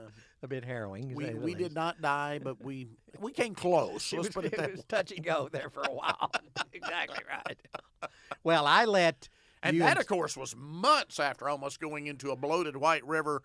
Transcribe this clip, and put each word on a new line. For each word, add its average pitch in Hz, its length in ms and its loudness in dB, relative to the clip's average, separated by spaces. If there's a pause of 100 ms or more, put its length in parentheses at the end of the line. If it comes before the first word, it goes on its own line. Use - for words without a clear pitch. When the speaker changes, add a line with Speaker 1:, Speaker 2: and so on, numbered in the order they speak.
(420)
Speaker 1:
a 139 60 -10
bit 131 160 -6
harrowing, 117 440 -6
to 127 60 -8
Speaker 2:
we, 143 100 -6
Speaker 1:
say 123 80 -4
the 113 80 -6
Speaker 2:
we 160 140 -2
did 170 100 -4
Speaker 1:
least. 160 100 -4
Speaker 2:
not 165 260 -2
die, 147 420 0
but 131 200 -8
we, 131 240 -8 (320)
we 226 140 -6
came 226 220 0
close. 151 580 2
Speaker 1:
<laughs> - 0 -
It - 60 -2
Speaker 2:
Let's 180 100 -2
Speaker 1:
was, 170 60 -8
Speaker 2:
put 185 100 -2
it - 120 -2
that 156 120 0
Speaker 1:
it 98 40 -6
was 95 80 -10
Speaker 2:
way. - 80 -18
Speaker 1:
touch - 240 0
and 175 120 -8
go 160 260 2
there 143 200 -6
for 143 120 -8
a - 100 0
while. 151 440 -2
<laughs> - 380 -8
Exactly 320 440 -4 (100)
right. - 300 -8 (840)
Well, 160 220 6
I 180 200 8
let 180 420 4 (340)
Speaker 2:
And 165 140 2
Speaker 1:
you 170 60 6
Speaker 2:
that, 262 80 8
Speaker 1:
and 349 100 4
Speaker 2:
of - 80 -2
course, 165 280 0
was 131 200 -10
months 175 640 0
after 139 280 0
almost 143 320 -4
going 151 280 -6
into 139 220 -6
a 127 60 0
bloated 151 400 0
White 143 300 4
River 151 380 0